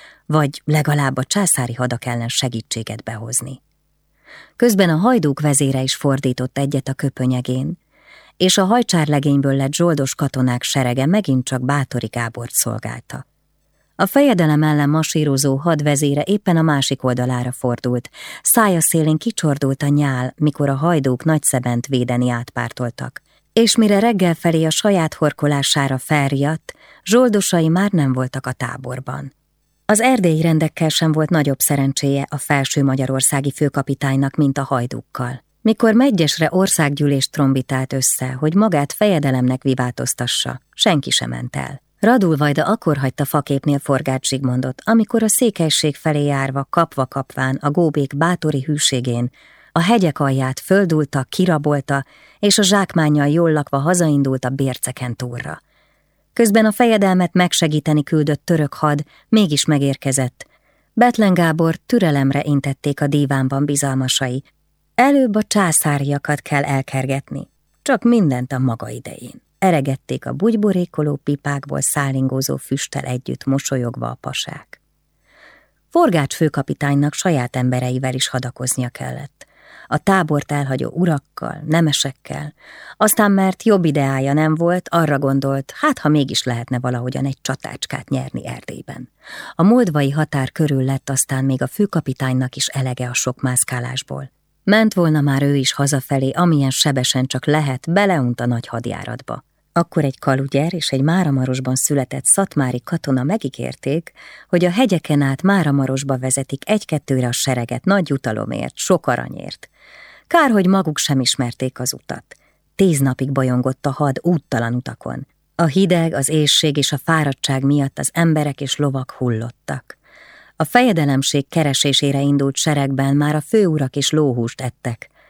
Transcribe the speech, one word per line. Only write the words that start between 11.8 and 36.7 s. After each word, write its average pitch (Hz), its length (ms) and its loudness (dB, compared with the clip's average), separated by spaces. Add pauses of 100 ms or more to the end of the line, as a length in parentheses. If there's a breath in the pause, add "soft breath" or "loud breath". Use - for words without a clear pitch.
Gábort 117 460 -8
szolgálta. 117 720 -6 (720)
A 190 100 0
fejedelem 175 580 4
ellen 147 260 2
masírozó 147 640 0
hadvezére 147 720 0
éppen 196 320 0
a 160 40 4
másik 143 420 0
oldalára 123 480 0
fordult, 123 580 -4 (320 loud breath)
szája 196 400 2
szélén 156 360 2
kicsordult 143 640 -2
a 143 40 2
nyál, 139 480 0
mikor 147 340 0
a 139 60 0
hajdúk 139 480 0
Nagyszebent 123 640 0
védeni 123 420 0
átpártoltak. 120 920 -6 (320)
És 226 220 4
mire 208 240 4
reggel 196 340 2
felé 160 320 0
a 160 40 2
saját 175 440 0
horkolására 143 840 0
felriadt, 139 760 -2 (300 soft breath)
zsoldosai 202 640 2
már 185 240 2
nem 143 220 2
voltak 131 320 -4
a 127 60 -4
táborban. 131 800 -8 (520)
Az 208 140 2
erdélyi 208 420 2
rendekkel 160 480 2
sem 160 220 0
volt 156 180 0
nagyobb 147 300 0
szerencséje 139 720 0
a 147 80 -6
felső 143 460 0
magyarországi 135 680 0
főkapitánynak, 135 840 -2
mint 143 220 2
a 139 60 -2
hajdúkkal. 123 800 -6 (180)
Mikor 220 320 2
Megyesre 190 580 2
országgyűlést 143 800 0